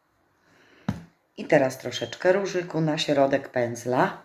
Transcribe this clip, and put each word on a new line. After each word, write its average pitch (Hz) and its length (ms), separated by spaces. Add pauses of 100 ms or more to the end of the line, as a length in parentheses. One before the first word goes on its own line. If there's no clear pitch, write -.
(1400)
I - 80
teraz 135 340
troszeczkę - 540
różyku 175 480
na 156 180
środek 139 500
pędzla 123 760